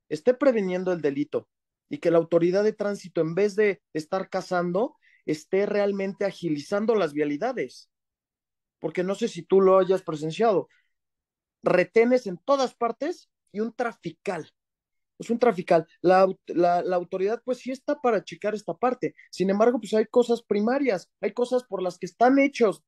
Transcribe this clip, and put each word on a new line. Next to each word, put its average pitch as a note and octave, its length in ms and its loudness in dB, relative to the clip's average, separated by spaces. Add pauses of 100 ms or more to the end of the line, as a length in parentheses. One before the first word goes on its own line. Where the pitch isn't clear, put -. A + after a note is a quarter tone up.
esté B3 260 0
previniendo F#3+ 580 0
el F3 80 -4
delito. C#3+ 480 -4 (440)
Y D3 60 -8
que E3+ 140 0
la E3+ 60 4
autoridad E3+ 440 2
de G#3+ 100 0
tránsito, G3 480 -6
en D#3+ 140 -2
vez G3 220 -2
de G3+ 260 0 (100)
estar F#3 380 -6
cazando, F3+ 640 -4 (320)
esté F#3+ 400 -2
realmente G3+ 580 -4
agilizando G3 720 -4
las E3+ 180 0
vialidades. D3 760 -6 (880)
Porque E3+ 240 -6
no F#3+ 140 -4
sé A#3 100 -4
si E3+ 160 -8
tú F#3+ 180 2
lo F#3+ 160 6
hayas F#3 260 2
presenciado. D#3+ 680 -2 (960)
Retenes A3+ 640 2
en F3+ 100 -8
todas C4+ 380 -2
partes C4+ 520 -6 (220)
y F#3+ 80 -12
un A3 160 -6
trafical. F#3 800 -8 (680)
Es - 120 -8
un A#3 100 -4
trafical. F3 440 2 (160)
La F#3 260 6
au-, F#3 200 -2
la, F3 360 0
la F3+ 120 -2
autoridad, F#3+ 500 -4
pues, B3 140 -6
sí B3+ 140 -10
está D4 280 -6
para A3+ 220 0
checar G3+ 320 -8
esta G#3+ 200 -8
parte. - 420 -4 (160)
Sin F#3 180 0
embargo, A3+ 300 4
pues, G#3+ 120 -12
hay A3 140 2
cosas A#3 380 0
primarias, A3 680 -2 (100)
hay G#3 120 -4
cosas B3 320 -2
por F#3+ 180 -8
las F3+ 160 -6
que F#3 80 -10
están C4 320 4
hechos. A#3 500 2